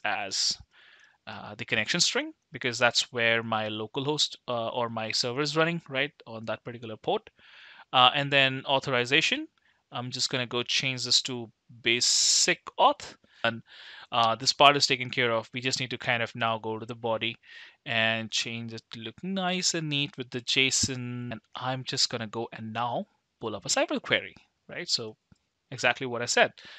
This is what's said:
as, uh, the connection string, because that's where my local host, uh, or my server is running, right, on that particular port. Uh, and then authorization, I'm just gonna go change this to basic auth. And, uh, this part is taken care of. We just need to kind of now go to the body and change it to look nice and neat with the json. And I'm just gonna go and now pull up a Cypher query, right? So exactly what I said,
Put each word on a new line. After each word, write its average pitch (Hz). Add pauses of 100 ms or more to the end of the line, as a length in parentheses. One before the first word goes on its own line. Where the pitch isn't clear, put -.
as, 101 (720)
uh, 104
the 120
connection 120
string, 311 (200)
because 123
that's -
where 117
my 110
local 107
host, 147 (100)
uh, 117
or 120
my 110
server 127
is 151
running, 165
right, 139 (140)
on 113
that 110
particular 117
port. - (640)
Uh, 127
and 143
then 135
authorization, 139 (440)
I'm 127
just 131
gonna 123
go 120
change 127
this 120
to 120 (320)
basic - (180)
auth. - (300)
And, 117 (500)
uh, 117
this 131
part 143
is 139
taken 123
care 120
of. 113
We 123
just 127
need 127
to 123
kind 120
of 110
now 113
go 110
to 113
the 120
body 113 (480)
and 113
change 117
it 110 (100)
to 117
look 110
nice 185
and 160
neat 143
with 127
the 127
json. 123
And 113 (140)
I'm 131
just -
gonna 113
go 113
and 113
now 120 (340)
pull 107
up 101
a -
Cypher 294
query, 98 (340)
right? 165
So 110 (540)
exactly 123
what 120
I 117
said, - (260)